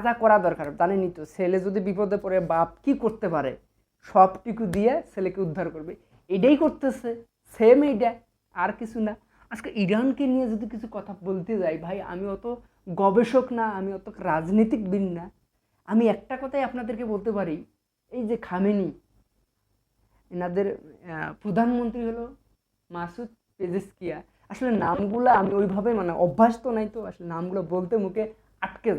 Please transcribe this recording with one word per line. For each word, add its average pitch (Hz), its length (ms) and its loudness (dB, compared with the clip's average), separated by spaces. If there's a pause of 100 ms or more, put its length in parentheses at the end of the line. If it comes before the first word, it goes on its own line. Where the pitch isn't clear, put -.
যা 233 160 2
করা 220 240 8
দরকার, 185 220 -2 (120)
জানেনই 185 380 2
তো, 156 40 -12 (120)
ছেলে 185 320 0
যদি 202 220 -2
বিপদে 202 360 0
পড়ে 185 160 0 (120)
বাপ 170 180 2 (140)
কি 277 80 2 (120)
করতে 220 300 -2
পারে, 135 180 -2 (580)
সবটুকু 196 540 4 (120)
দিয়ে 220 180 4 (180)
ছেলেকে 185 340 -4
উদ্ধার 165 300 -4
করবে, 160 180 -12 (420)
এটাই 247 280 6
করতেছে, 269 460 -2 (460)
সেম 247 240 8 (100)
এইটা, 233 200 2 (460)
আর 190 240 -2
কিছু 226 180 -10 (100)
না। 208 60 -4 (400)
আজকে - 160 -10 (140)
ইরানকে 233 400 2 (100)
নিয়ে 254 200 0
যদি 220 200 -6
কিছু 226 140 -10 (100)
কথা 190 160 -12 (140)
বলতে 190 240 -4 (100)
যাই 160 240 -2
ভাই, 190 120 -8 (140)
আমি 185 140 -8 (100)
অত 196 100 -12 (560)
গবেষক 226 440 4 (120)
না, 226 80 0 (140)
আমি 190 180 -4
অত 190 100 -20 (220)
রাজনীতিকবিদ 196 760 2 (120)
না। 170 80 -12 (640)
আমি 226 120 4 (120)
একটা - 260 -10
কথাই 269 280 -2
আপনাদেরকে 240 440 -8
বলতে 202 240 -4
পারি, 170 180 -2 (560)
এই 247 180 -6
যে 233 60 -2 (120)
খামেনি, 190 420 0 (1400)
এনাদের, 180 420 -2
আহ, 156 560 -12 (140)
প্রধানমন্ত্রী 233 640 0
হলো 233 140 -8 (720)
মাসুদ 175 340 -10 (280)
পেজেশকিয়া। 180 600 -6 (340)
আসলে 247 200 -2 (120)
নামগুলা 208 480 2 (100)
আমি 196 180 0
ওইভাবে 202 300 0 (100)
মানে 175 140 -2 (120)
অভ্যাস 220 280 6 (100)
তো 262 140 -4
নাই, 214 180 -4
তো 226 40 -10 (100)
আসলে 175 240 -16
নামগুলো 180 280 -4 (120)
বলতে 180 220 0 (100)
মুখে 202 180 -4 (420)
আটকে - 340 -4